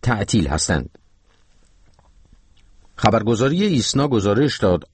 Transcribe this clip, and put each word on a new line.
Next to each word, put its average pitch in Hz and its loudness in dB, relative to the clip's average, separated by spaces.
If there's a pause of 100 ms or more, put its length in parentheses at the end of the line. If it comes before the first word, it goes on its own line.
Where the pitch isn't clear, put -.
تعطیل 101 0
هستند. 73 -4 (2000)
خبرگزاری 117 0
ایسنا 143 0
گزارش 113 0
داد 92 0